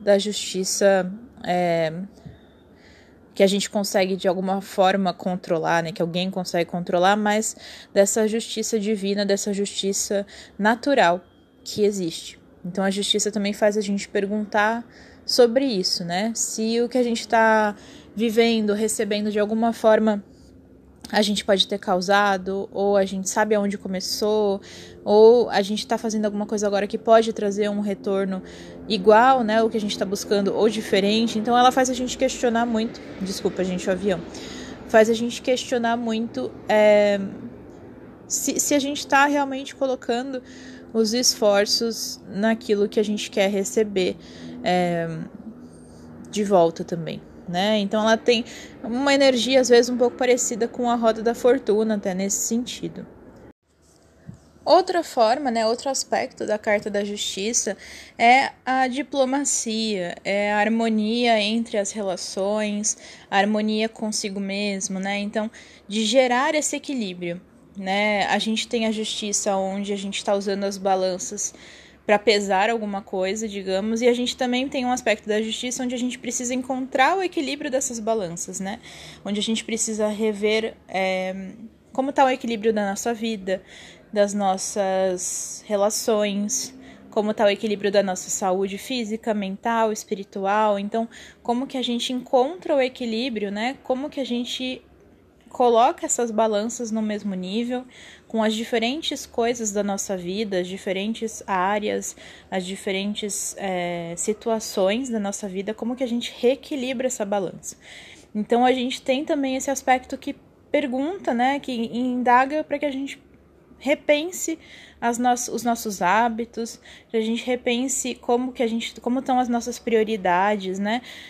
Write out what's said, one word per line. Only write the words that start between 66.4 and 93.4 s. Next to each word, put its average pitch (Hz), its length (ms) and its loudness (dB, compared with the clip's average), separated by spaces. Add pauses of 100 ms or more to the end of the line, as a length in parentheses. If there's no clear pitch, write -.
esse 294 220 -2
equilíbrio, 185 640 -6 (380)
né? 202 480 0
A 196 140 0
gente 220 280 -2
tem 226 180 0
a 220 60 0
justiça 208 640 -2
onde 196 380 -4
a - 20 -4
gente 196 260 -8
tá 208 140 0
usando 196 300 -2
as 196 120 -4
balanças 190 760 -2 (540)
pra 202 100 6
pesar 202 520 4
alguma 208 320 -4
coisa, 202 480 -4
digamos, 202 520 -2
e 247 60 4
a 240 60 6
gente 240 240 -2
também 254 320 0
tem 262 160 -4
um 247 80 0
aspecto 220 340 -2
da 214 140 0
justiça 247 420 -4
onde 247 100 -4
a 254 40 -4
gente 240 200 -4
precisa 240 360 -6
encontrar 262 640 0
o 392 40 -2
equilíbrio 294 480 -4
dessas 247 300 -2
balanças, 190 640 -4
né? 196 180 -8 (460)
Onde 202 160 -4
a - 20 -2
gente 220 220 -2
precisa 220 420 -2
rever, 214 680 0 (120)
é, 190 640 -4 (400)
como 277 220 -4
tá 285 100 4
o 262 60 6
equilíbrio 233 420 -2
da 208 180 0
nossa 233 240 -4
vida, 202 480 -4 (520)
das 202 200 2
nossas 190 1300 -2
relações, 208 1080 0 (360)
como 214 240 0
tá 220 100 0
o 208 60 6
equilíbrio 202 420 -2
da 202 100 4
nossa 185 280 -2
saúde 196 480 -2
física, 220 560 -4
mental, 214 580 0
espiritual. 202 880 -2
Então, 226 300 -4 (340)
como 247 240 -2
que 269 100 -8
a 247 40 -4
gente 240 320 -4
encontra 262 600 0
o 277 80 4
equilíbrio, 233 720 -4